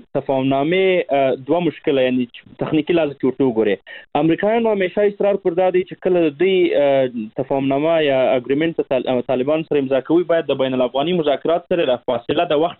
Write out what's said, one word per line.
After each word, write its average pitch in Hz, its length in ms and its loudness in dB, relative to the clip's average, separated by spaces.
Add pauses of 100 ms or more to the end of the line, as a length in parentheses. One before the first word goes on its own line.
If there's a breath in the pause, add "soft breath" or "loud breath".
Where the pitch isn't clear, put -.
(180)
تفاهمنامې، 143 1000 0
آه، 131 180 2 (120)
دوه 156 120 0
مشکله، 151 420 0
یعنی 127 240 0
چې - 340 -20
تخنیکي 151 340 -2
لحاظ 160 160 0
کې 139 160 -8
ورته 131 200 0
وګورئ. 110 300 0 (400 loud breath)
امریکایانو 202 560 0
همیشه 196 300 -2
اصرار 202 340 0
پر 185 180 -2
دا 185 160 2
دی 185 140 0
چې 160 200 -12
کله 175 260 2
د 139 100 -8
دوی، 185 360 2
آه، 139 340 2 (260)
تفاهمنامه 139 680 0
یا 135 180 2 (200)
اګریمنټ 139 360 -2
په 147 140 -2
طال-، 127 180 0
آه، 123 140 0
طالبان 139 420 -2
سره 147 160 -2
امضا 131 200 0
کوي، 165 240 2
باید 165 220 0
د 143 60 -4
بین 131 220 -2
الافغاني 127 400 -2
مذاکرات 160 560 0
سره 170 160 0
د 123 200 0
فاصله 147 400 -2
د 160 60 -6
وخت 156 280 -2